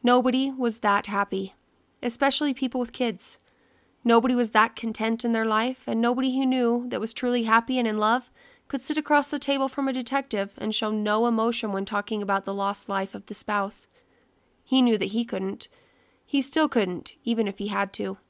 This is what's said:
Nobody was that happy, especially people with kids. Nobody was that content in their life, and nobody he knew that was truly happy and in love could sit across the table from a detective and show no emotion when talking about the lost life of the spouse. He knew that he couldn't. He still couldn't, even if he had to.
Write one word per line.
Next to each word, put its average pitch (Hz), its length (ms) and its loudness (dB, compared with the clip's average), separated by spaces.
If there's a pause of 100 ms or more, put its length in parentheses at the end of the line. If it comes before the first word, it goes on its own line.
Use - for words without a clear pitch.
Nobody 254 480 2
was 247 260 -2
that 202 300 0
happy, 196 480 -4 (460)
especially 277 520 2
people 247 260 -4
with 240 140 -4
kids. - 460 -4 (600)
Nobody 233 320 6
was 240 180 2
that 220 260 4
content 226 480 -4
in 233 80 0
their 226 120 0
life, 226 400 -2
and 233 140 -2
nobody 254 320 2
he 269 140 0
knew 247 420 2
that 226 140 -4
was 226 100 -4
truly 247 320 0
happy 233 340 2
and 240 80 0
in 214 120 0
love 220 340 2 (380)
could 262 120 -2
sit 302 160 -2
across 302 320 2
the 294 80 -2
table 269 300 0
from 269 220 -2
a 254 40 -2
detective 247 640 -2
and 214 160 -4
show 214 160 -2
no 214 380 2
emotion 226 460 0
when 196 100 -2
talking 208 380 -4
about 196 240 -2
the 196 80 -6
lost 202 340 -2
life 196 260 -4
of 202 120 -12
the - 80 -12
spouse. 208 540 -4 (760)
He 262 180 2
knew 233 160 4
that 190 100 -2
he 226 180 -2
couldn't. 190 420 -6 (580)
He 277 160 0
still 302 280 2
couldn't, 185 460 -2 (100)
even 226 200 0
if 190 120 -6
he 202 100 -6
had 202 260 -4
to. 196 240 -6 (120)